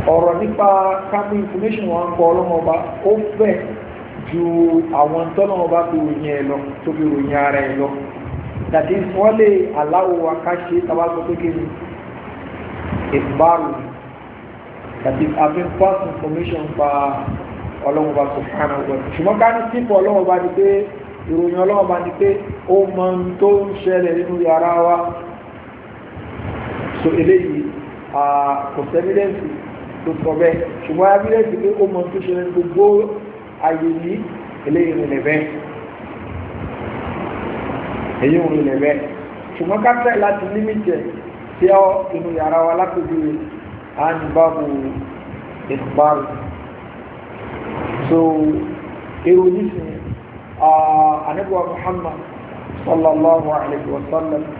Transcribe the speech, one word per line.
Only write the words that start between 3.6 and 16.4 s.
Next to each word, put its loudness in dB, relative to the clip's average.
ju -2
àwọn 2
tọ́lọ́run 2
Ọba 2
fi -2
ròyìn 0
ẹ̀ -2
lọ, -2
tó -6
fi -2
ròyìn 0
ara 2
ẹ̀ -2
lọ. 0
That 2
is, 0
wọ́n 4
lè 8
allow 2
wa 0
ká -2
ṣe -4
tá 0
a 0
bá 2
sọ -2
pé -4
kí -2
ni -4
ikhbaru. 2
That -4
is, 0
having 0
first 2
information -4